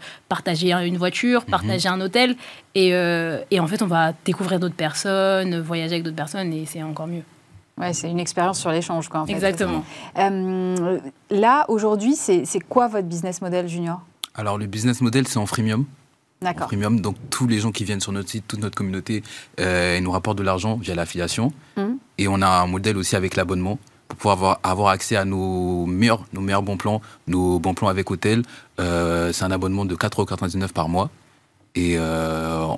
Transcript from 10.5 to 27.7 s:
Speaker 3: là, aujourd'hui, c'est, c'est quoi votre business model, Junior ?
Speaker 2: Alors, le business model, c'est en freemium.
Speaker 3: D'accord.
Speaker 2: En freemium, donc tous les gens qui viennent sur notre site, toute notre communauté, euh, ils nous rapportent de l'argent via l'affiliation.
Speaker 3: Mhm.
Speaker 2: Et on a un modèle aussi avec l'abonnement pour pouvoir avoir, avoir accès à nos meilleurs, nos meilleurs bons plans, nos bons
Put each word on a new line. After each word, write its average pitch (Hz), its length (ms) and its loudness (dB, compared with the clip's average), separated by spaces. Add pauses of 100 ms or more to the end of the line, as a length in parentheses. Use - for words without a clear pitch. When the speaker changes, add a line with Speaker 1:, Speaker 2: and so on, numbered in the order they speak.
Speaker 3:
là, 233 400 4
aujourd'hui, 214 460 2
c'est, 180 300 2
c'est 190 140 -2
quoi 240 300 2
votre 202 180 -2
business 170 340 -6
model, 180 280 -2
Junior ? 175 320 -4 (340)
Speaker 2:
Alors, 104 220 -2
le 104 100 -4
business 110 320 0
model, 127 300 4
c'est - 100 -2
en 104 60 0
freemium. 110 400 0 (560)
Speaker 3:
D'accord. 175 220 -4
Speaker 2:
En 123 40 -2
freemium, 202 340 2
donc 101 160 -2 (120)
tous 127 180 0
les 113 120 2
gens 107 140 0
qui - 100 -4
viennent 98 160 -2
sur 98 140 -4
notre 98 160 -6
site, 110 180 -8
toute 104 140 -6
notre 101 160 -4
communauté, 101 460 -4 (360)
euh, 90 380 2
ils 92 60 0
nous 90 80 0
rapportent 95 260 0
de 101 60 -2
l'argent 95 340 0
via 92 180 -4
l'affiliation. 87 560 -2 (240)
Speaker 3:
Mhm. 214 220 -2 (200)
Speaker 2:
Et 101 120 2
on 98 120 2
a 98 60 6
un 90 200 6
modèle 98 280 0
aussi 95 220 0
avec 92 180 0
l'abonnement 92 420 0 (300)
pour - 100 -14
pouvoir 101 200 4
avoir, 95 260 2
avoir 98 260 2
accès 95 280 2
à 98 80 2
nos 92 600 0
meilleurs, 101 460 4
nos 95 80 -8
meilleurs 98 220 0
bons 98 160 -2
plans, 107 240 0 (260)
nos 90 320 2
bons 92 140 0